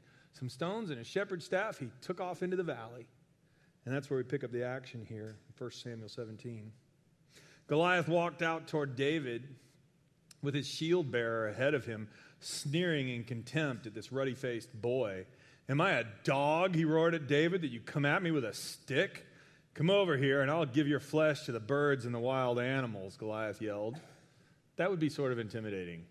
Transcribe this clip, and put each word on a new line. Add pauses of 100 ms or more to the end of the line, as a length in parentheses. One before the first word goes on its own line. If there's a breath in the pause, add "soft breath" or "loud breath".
(320 soft breath)
some
stones
and
a
shepherd's
staff,
he (140)
took
off
into
the
valley. (800 soft breath)
And
that's
where
we
pick
up
the
action
here (100)
in
First
Samuel
seventeen. (920 loud breath)
Goliath
walked
out
toward
David (840)
with
his
shield
bearer
ahead
of
him, (300 loud breath)
sneering
in
contempt
at
this
ruddy-faced
boy. (420 loud breath)
"Am
I
a (200)
dog,"
he
roared
at
David,
"that
you
come
at
me
with
a
stick? (480 loud breath)
Come
over
here,
and
I'll
give
your
flesh
to
the
birds
and
the
wild
animals,"
Goliath
yelled. (800 loud breath)
That
would
be
sort
of
intimidating.